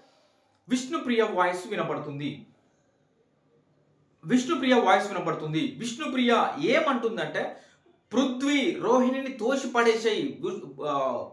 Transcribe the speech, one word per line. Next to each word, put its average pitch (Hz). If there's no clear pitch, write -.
విష్ణుప్రియ 247
వాయిస్ 180
వినపడుతుంది. 147
విష్ణుప్రియ 254
వాయిస్ 202
వినపడుతుంది. 156
విష్ణుప్రియ 240
ఏమంటుందంటే, 208
"పృథ్వీ 262
రోహిణిని 254
తోసి 262
పడేసేయి, 220
గు-, 151
ఆ, 135